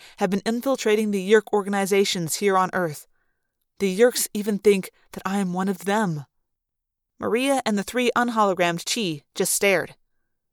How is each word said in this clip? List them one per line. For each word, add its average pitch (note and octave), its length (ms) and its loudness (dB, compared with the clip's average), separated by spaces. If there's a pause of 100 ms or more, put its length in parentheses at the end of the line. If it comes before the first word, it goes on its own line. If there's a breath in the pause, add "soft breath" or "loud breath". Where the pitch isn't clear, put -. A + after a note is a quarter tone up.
(180 soft breath)
have G3+ 120 0
been G3+ 160 -2
infiltrating A3+ 640 0
the F#3+ 180 -4
Yeerk G#3+ 240 4
organizations G3 840 0
here G3 220 2
on F#3 160 2
Earth. E3+ 340 -6 (720)
The F#3+ 180 -2
Yeerks A#3+ 380 4
even G#3 240 -2
think G3 320 4 (220)
that - 120 -10
I G3 140 -2
am F3+ 140 -2
one F#3+ 140 -2
of G3 180 -6
them." G3 420 -2 (880)
Maria B3+ 480 0
and G#3+ 100 0
the G3 80 0
three B3 320 0
unhologrammed G3 720 0
Chi F3 380 -4 (100)
just - 200 0
stared. F#3+ 420 0 (580)